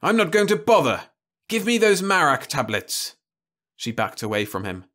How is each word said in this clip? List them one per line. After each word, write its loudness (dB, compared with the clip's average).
I'm 0
not 2
going 2
to 2
bother. 2
Give -2
me 0
those 4
Marak 2
tablets. -6
She -10
backed -4
away -2
from -8
him. -10